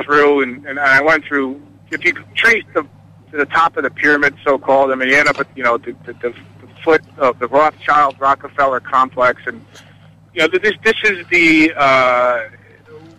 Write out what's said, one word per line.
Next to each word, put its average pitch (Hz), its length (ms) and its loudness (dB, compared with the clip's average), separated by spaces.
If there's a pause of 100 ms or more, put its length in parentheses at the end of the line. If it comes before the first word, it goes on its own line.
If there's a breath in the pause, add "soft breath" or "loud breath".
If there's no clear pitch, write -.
through, 147 380 4
and, 127 220 -10
and 139 140 -10
I 135 220 2
went 156 240 0
through, 139 360 -6 (280)
if - 160 -8
you 175 80 0 (220)
trace - 280 0 (100)
the, 160 100 -2 (480)
to 156 60 -14
the 143 80 0
top 165 300 -2
of 156 80 -4
the 131 60 -4
pyramid, 147 460 0 (100)
so-called, 135 460 2
I 131 40 -4
mean, 131 140 -4
you 135 60 2
end 147 120 2
up 143 120 -2
at, 139 80 -8 (100)
you 127 60 -8
know, 117 140 0
the, 117 180 -12 (100)
the, 120 80 -14
the 120 200 -8 (500)
foot 160 180 2 (160)
of 131 220 0
the 123 80 -6
Rothschild 147 760 0
Rockefeller 135 580 -2
complex. 127 680 0
And, 117 200 -12 (680 loud breath)
you 170 80 -4
know, 160 60 2
this, 185 260 -2 (100)
this 220 200 0
is 185 240 -4
the... 160 480 2
Uh, 127 680 2 (760)